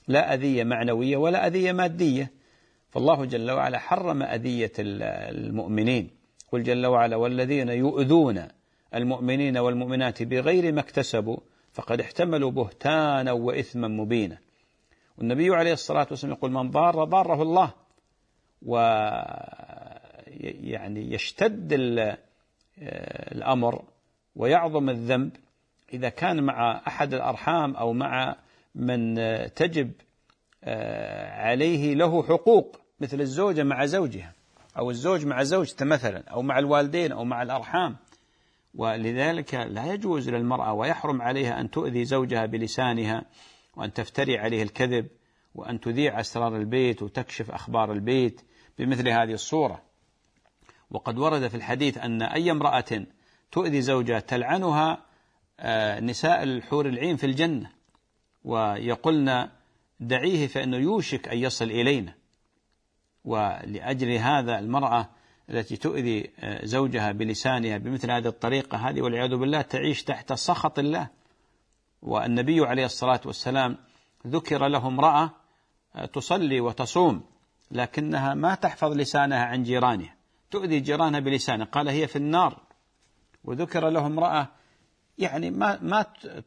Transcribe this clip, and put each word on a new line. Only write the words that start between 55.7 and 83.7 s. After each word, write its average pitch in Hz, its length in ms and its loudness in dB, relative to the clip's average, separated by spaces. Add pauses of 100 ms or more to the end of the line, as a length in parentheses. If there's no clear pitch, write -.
نساء 120 420 2
الحور 135 440 -2
العين 139 300 -2
في 143 100 -2
الجنة، 135 440 0 (760)
ويقولن: 123 1040 0 (520)
"دعيه 139 460 0
فإنه 127 300 -2
يوشك 156 520 0
أن 120 100 -2
يصل 123 260 -2
إلينا". 113 500 0 (1080)
ولأجل 107 880 -2
هذا، 120 480 0
المرأة 117 500 0 (420)
التي 117 260 -4
تؤذي، 120 540 -2 (100)
آه، - 240 -8
زوجها 120 480 0
بلسانها 113 640 -2
بمثل 123 320 -4
هذه 120 160 0
الطريقة، 117 520 -2
هذه 131 240 -2
والعياذ 123 340 0
بالله 139 260 0
تعيش 139 400 -2
تحت - 300 -6
سخط - 460 0
الله. 147 300 0 (920)
والنبي 120 640 2
عليه 127 180 2
الصلاة 127 400 2
والسلام 131 520 -2 (500)
ذكر 143 420 0
له 131 180 0
امرأة، 147 440 4 (640)
آه، - 100 -10
تصلي 147 540 0
وتصوم، 120 640 2 (460)
لكنها 139 640 -2
ما 160 200 2
تحفظ 160 380 0
لسانها 139 520 2
عن 123 180 -2
جيرانها، 120 520 0 (360)
تؤذي 175 300 0
جيرانها 147 400 0
بلسانها، 131 460 -2
قال: 147 220 -2
"هي 147 180 0
في - 100 -8
النار". 151 440 2 (840)
وذكر 160 440 -2